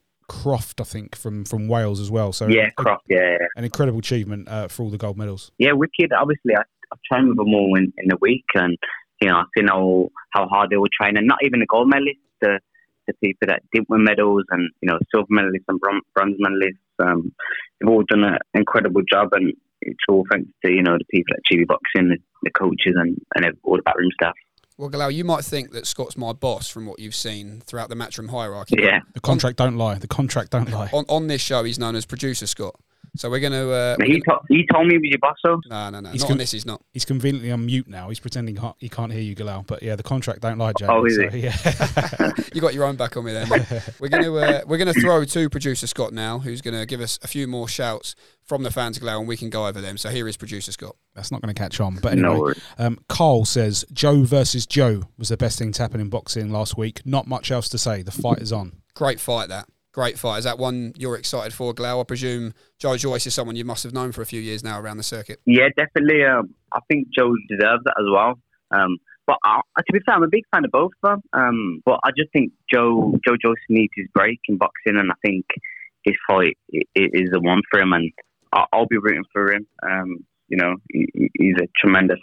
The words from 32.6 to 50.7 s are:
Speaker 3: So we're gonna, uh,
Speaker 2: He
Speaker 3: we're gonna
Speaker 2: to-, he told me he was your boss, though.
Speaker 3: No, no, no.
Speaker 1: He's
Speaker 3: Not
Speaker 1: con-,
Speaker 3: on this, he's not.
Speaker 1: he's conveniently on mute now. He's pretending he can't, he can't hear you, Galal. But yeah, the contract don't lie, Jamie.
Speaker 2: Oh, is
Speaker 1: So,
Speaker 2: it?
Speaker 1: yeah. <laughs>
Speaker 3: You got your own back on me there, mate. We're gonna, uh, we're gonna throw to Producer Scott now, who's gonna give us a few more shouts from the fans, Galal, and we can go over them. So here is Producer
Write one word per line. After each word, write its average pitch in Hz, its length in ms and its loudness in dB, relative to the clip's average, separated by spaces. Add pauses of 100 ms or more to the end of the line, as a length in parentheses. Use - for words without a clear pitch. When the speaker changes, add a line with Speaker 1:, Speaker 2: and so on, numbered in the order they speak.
Speaker 3:
So 120 120 -8
we're 127 120 -2
gonna, 135 260 -2
uh, 123 300 0
Speaker 2:
He - 60 2
Speaker 3:
we're 151 220 4
gonna 160 140 2
Speaker 2:
to-, - 80 -12
he 160 240 4
told 165 160 4
me 175 60 6
he 170 40 6
was 151 120 -2
your 139 100 0
boss, 143 240 2
though. 170 240 4
Speaker 3:
No, 107 220 -6
no, 101 100 -12
no. 98 120 -14
Speaker 1:
He's 127 100 -4
Speaker 3:
Not 143 60 -2
Speaker 1:
con-, 139 80 2
Speaker 3:
on - 20 2
this, 123 140 -4
he's 107 140 -8
not. 110 160 -10 (120)
Speaker 1:
he's 120 100 -6
conveniently 131 480 -2
on 117 140 -2
mute 127 240 -2
now. 92 180 -14
He's 110 140 -10
pretending 117 340 -8
he 101 60 -10
can't, 117 180 -8
he 120 80 -12
can't 113 240 -8
hear 110 100 -6
you, 104 140 -8
Galal. 98 320 -10
But - 160 -8
yeah, 107 140 -4
the 98 60 -10
contract 127 360 -4
don't 113 180 -6
lie, 113 220 0
Jamie. 107 140 2
Speaker 2:
Oh, 113 100 4
is 117 140 2
Speaker 1:
So, 101 60 4
Speaker 2:
it? 90 100 -2
Speaker 1:
yeah. - 1040 -2
<laughs> - 160 -6
Speaker 3:
You 165 80 -6
got 151 120 2
your 139 120 0
own 139 100 0
back 123 220 -4
on 120 80 -6
me 110 80 -6
there, 113 140 -6
mate. 123 180 2 (340)
We're 139 80 -6
gonna, 160 260 0
uh, 147 320 0
we're 151 120 -2
gonna 180 160 0
throw 165 320 4
to 156 240 -2
Producer 135 380 -6
Scott 117 260 -4
now, 113 260 -6
who's 127 220 -8
gonna 113 240 -6
give 120 160 -8
us 113 200 -8
a - 60 -14
few 139 200 -6
more 120 200 -6
shouts 113 480 -6 (300)
from 139 180 -4
the 120 80 -4
fans, 117 260 -6
Galal, 113 220 -6
and 110 80 -8
we 117 80 -6
can 113 140 -10
go 107 180 -6
over 98 140 -8
them. 98 160 -12
So 98 120 -8
here 117 200 -6
is 107 80 -10
Producer 101 340 -12